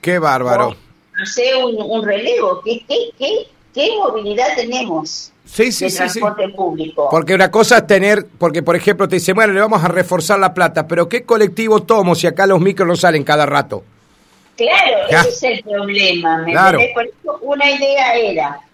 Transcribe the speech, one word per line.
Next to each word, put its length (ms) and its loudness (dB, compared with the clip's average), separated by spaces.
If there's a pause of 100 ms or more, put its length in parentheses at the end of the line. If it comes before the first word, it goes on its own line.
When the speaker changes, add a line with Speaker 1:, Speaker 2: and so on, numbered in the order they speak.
Speaker 1:
Qué 160 0
bárbaro. 580 0 (440)
Speaker 2:
Hacer 440 -2
un, 160 -2
un 260 -4
relevo, 560 0
¿qué, 240 -6
qué, 100 -4 (220)
qué, 280 -4 (280)
qué 140 0 (100)
movilidad 560 -2
tenemos 800 -8 (120)
Speaker 1:
Sí, 280 0
sí, 140 -6
Speaker 2:
de 40 -2
Speaker 1:
sí, 60 -6 (120)
sí. 120 -6
Speaker 2:
transporte 300 -4
público? 600 -4
Speaker 1:
Porque 240 0
una 160 4
cosa 280 4
es 80 0
tener, 400 2 (120)
porque 240 0
por 140 0
ejemplo 320 0
te 80 -2
dice, 160 -2
bueno, 200 4
le 80 0
vamos 220 2
a 60 2
reforzar 500 0
la 160 2
plata, 320 0
pero 220 0
¿qué 160 -4
colectivo 580 2
tomo 320 2
si 120 -2
acá 200 2
los 140 4
micros 260 0
no 100 2
salen 280 2
cada 220 2
rato? 380 -2 (840)
Speaker 2:
Claro, 440 2
Speaker 1:
Ya. 100 4
Speaker 2:
ese 100 2
es 120 -8 (160)
el 60 -16
problema, 760 -2
¿me 140 -4
Speaker 1:
Claro. 280 4
Speaker 2:
entendés? 140 -6
Por 120 -2
eso 360 -10
una 280 0
idea 440 0
era 460 -2 (140)